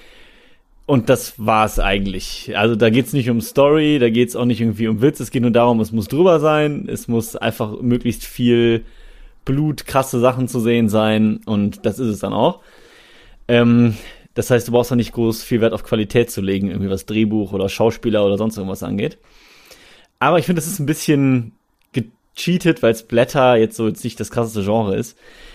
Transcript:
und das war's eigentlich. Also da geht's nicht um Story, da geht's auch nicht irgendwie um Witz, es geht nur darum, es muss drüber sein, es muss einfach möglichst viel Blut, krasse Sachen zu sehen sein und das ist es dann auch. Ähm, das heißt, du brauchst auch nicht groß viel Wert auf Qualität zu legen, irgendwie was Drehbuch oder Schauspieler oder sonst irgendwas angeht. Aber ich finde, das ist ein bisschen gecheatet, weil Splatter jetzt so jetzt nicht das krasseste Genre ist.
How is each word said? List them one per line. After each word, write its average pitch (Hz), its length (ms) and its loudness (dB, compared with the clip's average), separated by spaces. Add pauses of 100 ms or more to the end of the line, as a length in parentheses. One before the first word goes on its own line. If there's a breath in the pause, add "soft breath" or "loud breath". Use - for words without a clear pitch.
(880 soft breath)
und 135 220 2
das 123 280 0
war's 107 420 0
eigentlich. 98 800 -4
Also 117 160 2
da 113 160 4
geht's 127 220 2
nicht 127 180 0
um 117 100 0
Story, 147 600 2
da 120 100 4
geht's 117 240 0
auch 123 120 -2
nicht 117 140 0
irgendwie 110 280 -2
um 107 120 -2
Witz, 147 200 2
es 120 100 -10
geht 127 120 -2
nur 120 100 2
darum, 120 260 4
es 110 140 -2
muss 113 160 -2
drüber 165 320 4
sein, 151 500 0
es - 160 -8
muss 113 300 -4
einfach 110 440 -6
möglichst 120 440 -2
viel 120 600 2 (600 soft breath)
Blut, 143 420 -4
krasse 131 320 -2
Sachen 123 300 2
zu 131 100 -6
sehen 117 300 2
sein 107 580 2
und 104 400 -2
das 107 140 -4
ist 123 80 -2
es 101 100 -4
dann 101 140 -6
auch. 127 280 0 (840 soft breath)
Ähm, 117 500 4 (380 loud breath)
das - 160 -4
heißt, 117 160 2
du 120 60 -8
brauchst 120 180 2
auch 131 60 0
nicht 113 160 -2
groß 113 320 -2
viel 120 160 0
Wert 110 140 2
auf 107 100 -8
Qualität 117 480 0
zu - 80 -8
legen, 98 280 -2
irgendwie 95 220 -4
was 95 160 -6
Drehbuch 107 460 -2
oder 95 160 -2
Schauspieler 107 580 -2
oder 98 100 2
sonst 110 200 -4
irgendwas 98 260 -8
angeht. 107 360 -6 (1000 soft breath)
Aber 156 220 2
ich - 60 -4
finde, 175 140 0
das 147 100 -6
ist 196 100 -8
ein 139 60 -4
bisschen 135 680 0 (400)
gecheatet, - 880 -4
weil 113 140 4
Splatter 127 600 2
jetzt 110 200 2
so 113 100 -2
jetzt - 160 -4
nicht - 160 -10
das 107 140 -8
krasseste 110 320 -4
Genre 104 320 -2
ist. 120 200 -8 (380 loud breath)